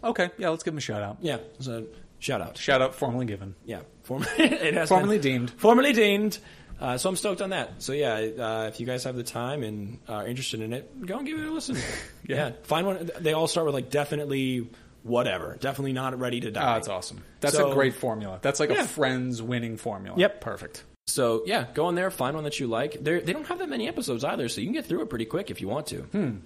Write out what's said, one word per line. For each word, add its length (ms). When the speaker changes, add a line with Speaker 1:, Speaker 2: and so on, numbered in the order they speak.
Speaker 1:
okay. 360
Yeah, 120
let's 120
give 100
them 60
a 40
shout 200
out. 180
Speaker 2:
Yeah, 180
so 260
shout 200
out. 160
Speaker 1:
Shout 240
out 140
formerly 320
given. 280
Speaker 2:
Yeah, 160
form-, 260
<laughs> 80
it 360
has 140
Speaker 1:
Formerly 300
Speaker 2:
been 40
Speaker 1:
deemed. 360
Speaker 2:
formerly 340
deemed. 460
Uh, 160
so 140
I'm 60
stoked 260
on 80
that. 320
So 100
yeah, 220
uh, 540
if 100
you 80
guys 160
have 140
the 80
time 400
and 340
are 180
interested 340
in 120
it, 320
go 140
and 80
give 140
it 60
a 40
listen. 320
Speaker 1:
<laughs> 40
Yeah. 100
Speaker 2:
Yeah, 160
find 240
one. 240
They 120
all 160
start 180
with, 80
like, 160
"Definitely 800
whatever. 560
Definitely 360
not 260
ready 200
to 100
die." 200
Speaker 1:
Oh, 40
that's 140
awesome. 360
That's 160
Speaker 2:
So 160
Speaker 1:
a 20
great 200
formula. 480
That's 180
like 100
Speaker 2:
Yeah. 120
Speaker 1:
a 40
Friends 560
winning 360
formula. 400
Speaker 2:
Yep. 240
Speaker 1:
Perfect. 420
Speaker 2:
So 400
yeah, 260
go 160
in 60
there, 160
find 240
one 100
that 160
you 60
like. 360
They're, 200
they 100
don't 140
have 140
that 100
many 180
episodes 360
either, 260
so 100
you 60
can 80
get 100
through 160
it 80
pretty 160
quick 260
if 120
you 60
want 180
to. 160
Speaker 1:
Hmm. 280